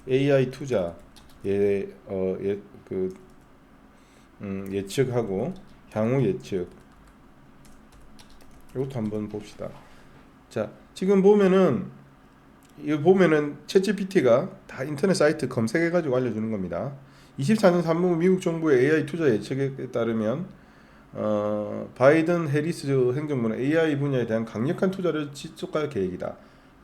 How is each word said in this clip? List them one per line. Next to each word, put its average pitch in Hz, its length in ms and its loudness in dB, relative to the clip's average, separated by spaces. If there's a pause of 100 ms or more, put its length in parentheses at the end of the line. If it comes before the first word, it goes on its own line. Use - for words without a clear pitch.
에이아이 135 440 2
투자 101 440 -4 (500)
예, 101 420 0 (180)
어, 95 360 -4
예, 101 180 -4 (260)
그, 92 240 -4 (1300)
음, 98 300 -8
예측하고 113 840 -2 (380)
향후 120 320 0
예측. 92 460 -4 (2000)
이것도 135 200 -4
한번 107 340 -4
봅시다. 101 400 -12 (800)
자, 107 220 -6 (220)
지금 196 280 2
보면은, 190 640 6 (1000)
이거 147 160 -2
보면은 156 680 4
챗지피티가 190 840 2 (180)
다 - 160 -10
인터넷 156 320 0
사이트 151 320 2
검색해가지고 165 680 0
알려주는 113 360 -2
겁니다. 95 420 -6 (440)
이십사 196 340 4
년 175 100 2
삼 165 200 0
분기 180 180 2
미국 185 220 4
정부의 160 440 2
에이아이 151 200 2
투자 160 240 0
예측에 131 600 -2
따르면, 117 680 -2 (520)
어, 107 840 -4
바이든 160 540 4
해리스 139 640 0
행정부는 127 460 -2
에이아이 151 380 2
분야에 139 300 -2
대한 113 180 -2
강력한 165 460 -2
투자를 156 400 -4
지속할 156 580 -8
계획이다. 92 460 -6 (480)